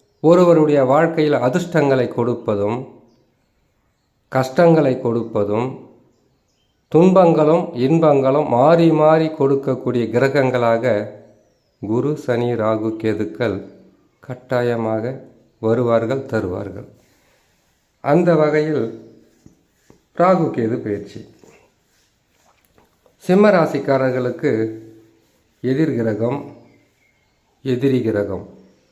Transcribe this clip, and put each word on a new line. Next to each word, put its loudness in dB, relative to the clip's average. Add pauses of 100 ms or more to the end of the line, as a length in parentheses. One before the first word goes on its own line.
(300)
ஒருவருடைய 4 (120)
வாழ்க்கையில் 2
அதிர்ஷ்டங்களை 0 (100)
கொடுப்பதும் -2 (1600)
கஷ்டங்களை 2 (120)
கொடுப்பதும் -2 (1300)
துன்பங்களும் 4 (220)
இன்பங்களும் 2
மாறி 4 (140)
மாறி 4 (100)
கொடுக்கக்கூடிய -2 (100)
கிரகங்களாக 0 (1040)
குரு, -2 (140)
சனி, -2 (120)
ராகு, -2 (120)
கேதுக்கள் -4 (720)
கட்டாயமாக -4 (520)
வருவார்கள், 0 (100)
தருவார்கள். -8 (1200)
அந்த 2 (120)
வகையில் 0 (1400)
ராகு 2 (100)
கேது -2
பயிற்சி -10 (2000)
சிம்ம 4
ராசிக்காரர்களுக்கு -2 (1200)
எதிர் -2
கிரகம், -4 (1400)
எதிரி 0
கிரகம், -4 (460)